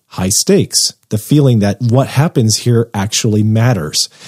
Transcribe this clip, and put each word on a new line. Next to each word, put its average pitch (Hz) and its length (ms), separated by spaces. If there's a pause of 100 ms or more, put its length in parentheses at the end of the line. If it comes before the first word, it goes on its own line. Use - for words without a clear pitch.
high 92 240
stakes, - 640 (160)
the 107 80
feeling 135 420
that 101 220
what 123 260
happens 135 520
here 117 340
actually 104 500
matters. 110 640 (200)